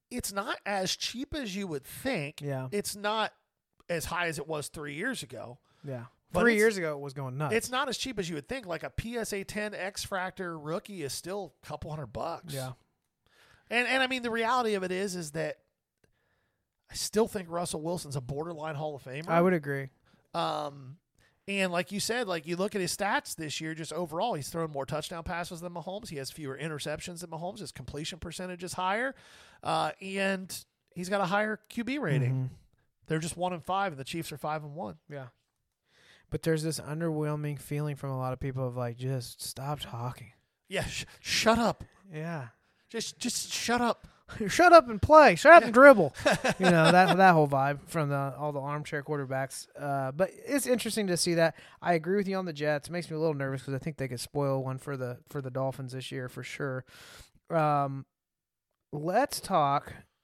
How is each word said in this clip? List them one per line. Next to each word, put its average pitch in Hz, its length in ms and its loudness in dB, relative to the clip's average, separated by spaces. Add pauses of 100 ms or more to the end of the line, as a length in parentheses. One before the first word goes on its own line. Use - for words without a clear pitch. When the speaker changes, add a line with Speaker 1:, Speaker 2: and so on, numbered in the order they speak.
(100)
Speaker 1:
it's 240 220 -8
not 208 320 -6
as 196 320 -2
cheap - 380 -8
as 240 200 -6
you 196 120 -6
would 147 180 -6
think. 165 560 -6
Speaker 2:
Yeah. 135 320 -6
Speaker 1:
It's 202 240 -4
not 208 360 -2 (580)
as 170 160 -4
high 170 220 -2
as 151 100 -6
it 147 100 -8
was 151 200 -6
three 143 260 -12
years 208 280 -6
ago. 110 360 -14 (260)
Speaker 2:
Yeah. 127 200 -10 (280)
Speaker 1:
But 180 80 0
Speaker 2:
Three 233 140 6
Speaker 1:
it's, 208 60 0
Speaker 2:
years 214 180 4
ago, 160 160 -4
it 143 60 -10
was 143 120 -12
going 131 260 -8
nuts. 151 160 -2
Speaker 1:
it's 226 160 -2
not 262 180 -2
as 233 100 -6
cheap 247 200 -8
as 175 100 -4
you 175 60 -8
would 139 140 -10
think. 247 180 -8
Like, 165 160 -8
a 143 80 -10
P 233 260 -10
S 220 160 -6
A 196 120 -6
ten 208 300 -8
X 180 320 -8
Fractor 185 540 -8
rookie 175 420 -8
is 135 100 -6
still 185 400 -10 (100)
a - 40 -20
couple 151 240 -12
hundred 151 180 -10
bucks. 156 460 -8
Speaker 2:
Yeah. 131 180 -8 (1000)
Speaker 1:
And, 240 160 -2
and 262 160 0
I 254 40 0
mean, 254 160 -4
the 233 80 -2
reality 226 440 0
of 190 80 -2
it 180 80 -4
is, 185 260 -4
is 156 160 -8
that 151 260 -6 (1300)
I - 40 -18
still - 340 -2
think 185 220 -10
Russell 170 300 -6
Wilson's 151 360 -6
a 143 40 -6
borderline 151 540 -8
Hall 151 220 -6
of 127 80 -16
Famer. 139 240 -10
Speaker 2:
I 165 120 6
would 185 140 6
agree. 139 340 -4 (460)
Speaker 1:
Um, 151 600 -6 (520)
and 196 240 0
like 175 200 -2
you 202 80 -4
said, 226 280 -2
like, 170 180 -4
you 170 100 -4
look 196 180 -2
at 208 60 -2
his 175 160 -2
stats 214 400 -2
this 151 240 -8
year, 160 140 -6
just 156 180 -10
overall, 175 420 -4
he's 143 140 -8
thrown 165 220 -6
more 139 140 -6
touchdown 156 380 -8
passes 170 380 -8
than 175 120 -10
Mahomes. 185 360 -10
He 160 80 -10
has 135 140 -8
fewer 139 300 -10
interceptions 156 600 -8
than 175 100 -12
Mahomes. 175 300 -10
His - 120 -12
completion 147 460 -10
percentage 180 440 -10
is 180 120 -10
higher. 214 400 -2 (480)
Uh, 160 300 -2 (100)
and 190 600 -4 (300)
he's 175 140 -8
got 202 120 0
a 185 60 2
higher 208 420 0
Q 233 160 -6
B 262 140 -4
rating. 139 340 0
Speaker 2:
Mm-hmm. 131 220 -4 (520)
Speaker 1:
They're 160 140 0
just 160 160 -8
one 180 160 -4
and 170 120 -10
five, 190 280 -2
and 135 80 -12
the 135 40 -10
Chiefs 160 280 -8
are 151 40 -12
five 151 280 -6
and 143 100 -14
one. 180 220 -10 (120)
Speaker 2:
Yeah. 139 180 -12 (1000)
But - 140 -8
there's 160 220 0
this 160 160 -4
underwhelming 151 800 -4
feeling 147 340 -6
from 139 160 -10
a 131 80 -4
lot 127 140 -4
of 131 80 -8
people 131 260 -4
of, 123 100 -6
like, 120 220 -6
"Just 127 420 -6
stop 143 380 -8
talking." 120 540 -10 (360)
Speaker 1:
Yeah, 185 160 -4
sh-, - 200 -8 (160)
shut - 360 2
up. 226 280 0 (280)
Speaker 2:
Yeah. 156 360 -8 (420)
Speaker 1:
Just, - 300 -8
just - 320 -6
shut 233 280 0
up. 233 280 -2 (200)
Speaker 2:
<laughs> 208 200 -6
Shut 349 240 8
up 311 160 12
and 214 120 -4
play. 285 360 12
Shut 294 160 12
up 339 100 12
and 220 60 2
Speaker 1:
Yeah. 233 120 -2
Speaker 2:
dribble. 220 400 12
Speaker 1:
<laughs> - 40 -2 (340)
Speaker 2:
You 185 100 4
know, 165 220 8
that, 180 260 8
that 185 160 10
whole 151 140 8
vibe 139 400 0
from 156 220 -2
the, 139 280 -2
all 147 140 -4
the 143 100 -4
armchair 147 440 -6
quarterbacks. 135 640 -6 (100)
Uh, 139 320 -2
but 160 240 0
it's 254 320 -2
interesting 220 400 0
to 175 100 0
see 170 180 2
that. 165 200 4 (260)
I 175 140 0
agree 170 220 0
with 202 100 0
you 190 100 -4
on 190 80 -4
the 175 80 -8
Jets. 147 360 -2
It 160 40 -12
makes 170 160 -6
me 160 80 -8
a 151 40 -2
little 160 140 2
nervous 135 280 -4
'cause 139 100 -6
I 131 60 -2
think 147 200 -8
they 135 100 -4
could 127 100 -8
spoil 135 460 -2
one 131 140 -6
for 139 180 -8
the, 123 220 -8 (100)
for 147 120 -8
the 131 100 -8
Dolphins 131 420 -6
this 131 180 -10
year 131 180 -8
for 127 140 -14
sure. 127 420 -6 (680)
Um, 143 540 0 (880)
let's 180 480 0
talk 147 520 0 (320)